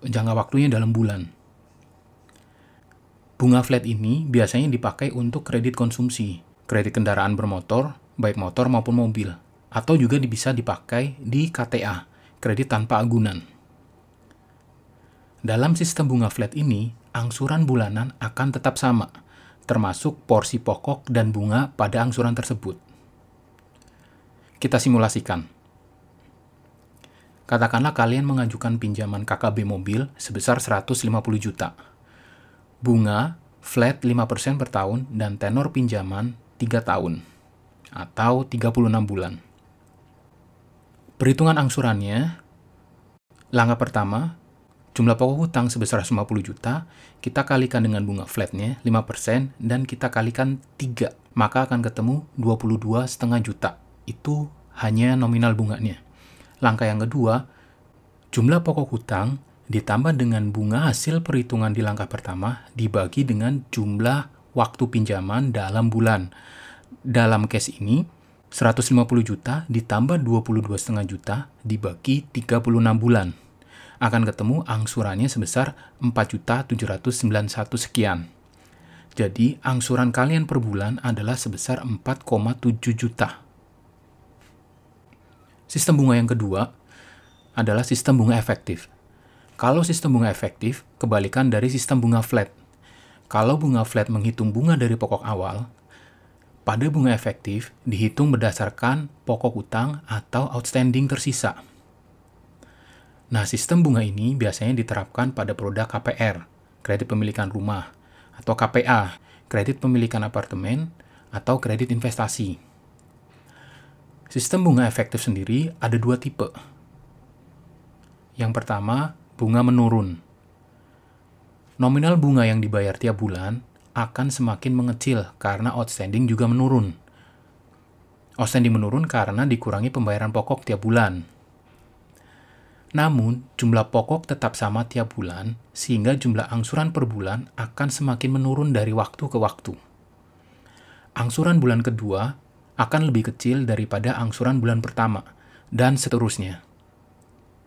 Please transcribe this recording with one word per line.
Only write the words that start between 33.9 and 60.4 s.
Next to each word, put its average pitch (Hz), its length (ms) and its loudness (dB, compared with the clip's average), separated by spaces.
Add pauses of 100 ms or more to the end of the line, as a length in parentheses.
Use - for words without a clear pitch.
lima 120 160 2
persen 120 320 -2
per 135 160 -4
tahun 107 400 -2
dan 107 240 -2
tenor 127 400 -2
pinjaman 110 600 -2 (180)
tiga 117 240 -2
tahun 92 460 -2 (640)
atau 120 560 -2
tiga 117 240 0
puluh 117 160 4
enam 110 160 2
bulan. 92 380 -6 (1800)
Perhitungan 160 400 4
angsurannya, 120 800 0 (1120)
langkah 117 300 4
pertama, 113 580 -2 (560)
jumlah 117 240 4
pokok 143 300 0
hutang 123 180 0
sebesar 113 320 -2
seratus 98 160 -2
lima 101 80 0
puluh 107 160 -2
juta, 123 480 -6 (320)
kita 135 240 -2
kalikan 127 400 0
dengan 104 240 0
bunga 98 220 -4
flatnya 107 580 -4
lima 110 160 2
persen 131 560 -2
dan 123 240 -2
kita 127 240 -6
kalikan 127 560 -2 (160)
tiga, 120 380 -4 (180)
maka 123 320 2
akan 120 160 0
ketemu 117 400 -2 (160)
dua 113 220 2
puluh 110 180 0
dua 113 300 -2
setengah 120 340 0
juta. - 380 -6 (260)
Itu 147 400 -6 (320)
hanya 117 400 2
nominal 117 320 2
bunganya. 107 480 -2 (640)
Langkah 113 240 4
yang 107 160 0
kedua, 120 440 0 (840)
jumlah 151 320 4
pokok 151 280 -2
hutang 113 520 -4 (280)
ditambah 123 460 0
dengan 110 340 2